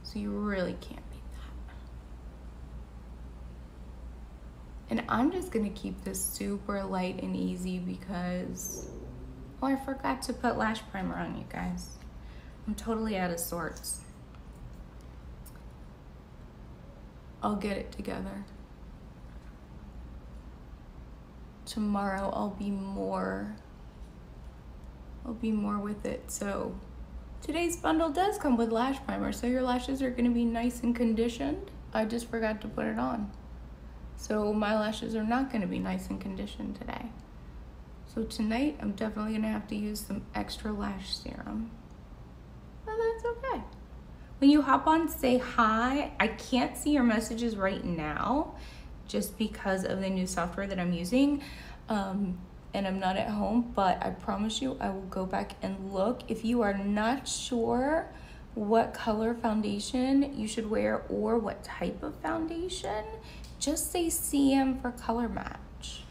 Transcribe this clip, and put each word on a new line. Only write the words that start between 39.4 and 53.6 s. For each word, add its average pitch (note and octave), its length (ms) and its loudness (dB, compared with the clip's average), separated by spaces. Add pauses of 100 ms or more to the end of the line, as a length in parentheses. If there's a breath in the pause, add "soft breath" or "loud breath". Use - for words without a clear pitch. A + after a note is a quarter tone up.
have G#3+ 160 -2
to A3 80 -2
use G#3 240 -2
some G3 240 -4 (100)
extra G#3+ 400 -2
lash G3+ 420 -2
serum. - 540 -6 (1160)
But A4 120 -2
that's A4+ 280 2 (120)
okay. A4+ 240 -2 (800 loud breath)
When C#4 100 10
you D4 140 10
hop C4+ 240 4
on, D#4+ 200 6
say B3+ 300 4
hi. A#3+ 840 4
I G#3+ 100 6
can't - 460 2
see - 160 2
your C#4+ 120 8
messages A3+ 520 4
right G3 300 2
now E3+ 720 2 (520 loud breath)
just - 300 0
because G3 480 0
of F#3+ 160 2
the F#3+ 80 0
new F#3 160 2
software F3+ 420 0
that F#3+ 120 -2
I'm F3 120 4
using. C4 520 4 (440 loud breath)
Um, G3 520 0 (340)
and G3 120 2
I'm F#3+ 140 0
not F#3+ 160 4
at G#3 140 2
home, G#3+ 460 4